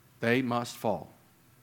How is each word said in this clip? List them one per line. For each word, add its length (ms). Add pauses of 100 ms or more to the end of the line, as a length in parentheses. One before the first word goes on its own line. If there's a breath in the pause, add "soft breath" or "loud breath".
(200)
they 200
must 360
fall 340 (520)